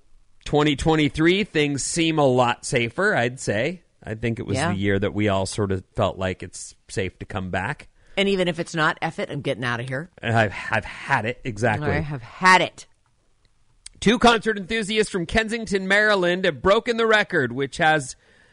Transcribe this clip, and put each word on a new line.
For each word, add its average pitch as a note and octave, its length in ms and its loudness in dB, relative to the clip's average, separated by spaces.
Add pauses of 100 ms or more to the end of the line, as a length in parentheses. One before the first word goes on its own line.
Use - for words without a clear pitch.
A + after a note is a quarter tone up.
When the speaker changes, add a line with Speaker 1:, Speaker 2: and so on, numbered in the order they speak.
(440)
Speaker 1:
twenty D3+ 300 2
twenty-three, D#3+ 720 2
things C#3+ 400 -2
seem D#3+ 340 0
a D3 80 4
lot B2 380 2
safer, D3+ 500 0
I'd B2 240 -2
say. C3+ 440 -4 (200)
I - 140 -8
think A#2 240 -4
it - 60 -8
was G2+ 100 -2
Speaker 2:
Yeah. D3 160 0
Speaker 1:
the G2 60 -2
year G2 200 2
that F#2+ 160 -2
we G#2 140 2
all F#2+ 180 0
sort G2+ 240 -2
of F#2+ 140 -4 (100)
felt G2+ 240 0
like F#2 240 -4
it's - 320 -16 (140)
safe F#2 320 -6
to G2 40 -10
come F#2 260 -6
back. F#2+ 360 -6 (300)
Speaker 2:
And G3 120 2
even F#3 200 0
if E3+ 100 -4
it's E3+ 160 -8
not, D#3+ 260 0
F D#3+ 200 -6
it, G3+ 100 -8
I'm C3+ 120 -8
getting B2 220 -4
out A#2+ 140 -2
of B2 100 -8
here. C3+ 220 -8 (100)
Speaker 1:
And A2+ 160 0
I've, G#2+ 180 2 (180)
I've G#2+ 120 0
had B2+ 400 -4
it, A#2+ 200 -6
exactly. A#2 460 -2
Speaker 2:
I C#3+ 100 -2
have D3 220 -8
had F#3 400 4
it. - 240 -6 (1120)
Speaker 1:
Two B3 200 2
concert A3 400 4
enthusiasts G#3+ 520 -2
from F3 160 -4
Kensington, G#3 600 -2
Maryland G3 560 2
have D#3 180 0
broken A3+ 360 2
the A3+ 80 2
record, F#3+ 440 2
which C3+ 280 -6
has D#3 360 2 (380)